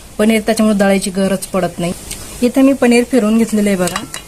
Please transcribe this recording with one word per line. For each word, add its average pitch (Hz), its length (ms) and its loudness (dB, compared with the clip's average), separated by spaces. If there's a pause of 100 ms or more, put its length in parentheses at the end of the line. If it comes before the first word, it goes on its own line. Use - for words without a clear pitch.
(180)
पनीर, 220 220 0
त्याच्यामुळे 214 360 0
दळायची 196 340 2
गरज 190 360 -2
पडत 180 320 -4
नाही. 175 140 -4 (500)
इथं 247 200 2
मी 269 100 6
पनीर 240 400 4
फिरवून 220 260 2
घेतलेलं 214 320 2
आहे 190 80 0
बघा, 175 260 -4 (240)